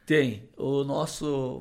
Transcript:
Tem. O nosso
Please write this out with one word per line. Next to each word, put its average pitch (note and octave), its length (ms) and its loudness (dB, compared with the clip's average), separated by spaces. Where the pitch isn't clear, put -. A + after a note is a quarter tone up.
Tem. B2 500 2
O C#3 280 0
nosso C#3 760 -2